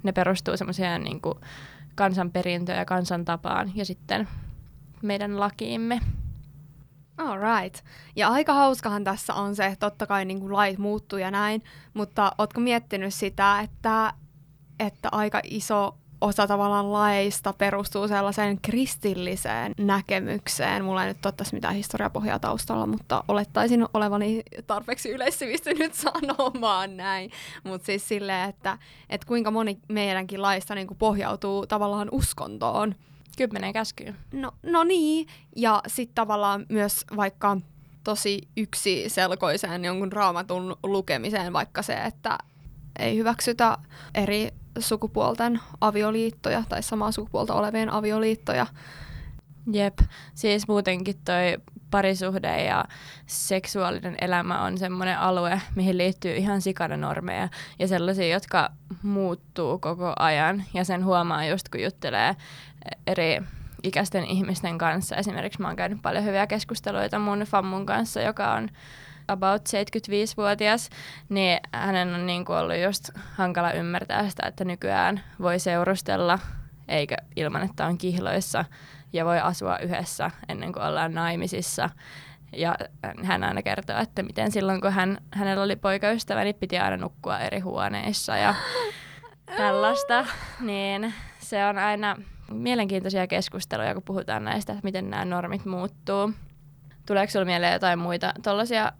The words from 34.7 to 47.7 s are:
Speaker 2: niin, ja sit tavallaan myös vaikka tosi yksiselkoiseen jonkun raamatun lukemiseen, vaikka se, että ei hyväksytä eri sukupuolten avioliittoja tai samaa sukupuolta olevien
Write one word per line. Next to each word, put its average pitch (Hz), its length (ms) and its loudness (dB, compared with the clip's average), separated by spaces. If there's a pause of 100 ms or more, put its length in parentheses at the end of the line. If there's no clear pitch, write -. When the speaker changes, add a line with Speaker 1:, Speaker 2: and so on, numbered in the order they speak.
Speaker 2:
niin, 320 440 4 (280)
ja 220 320 4
sit 240 280 -4
tavallaan 208 540 2
myös 208 360 2 (100)
vaikka 196 420 2 (460)
tosi 208 380 0 (160)
yksiselkoiseen 185 1300 0
jonkun 185 260 -2
raamatun 185 720 0
lukemiseen, 190 720 0
vaikka - 280 0
se, - 120 -4
että - 440 -4 (640)
ei 220 180 2
hyväksytä 233 600 2 (380)
eri 208 340 0 (300)
sukupuolten 226 800 0 (220)
avioliittoja 226 880 2
tai - 140 -2
samaa 214 280 0
sukupuolta 214 420 -2
olevien 214 400 2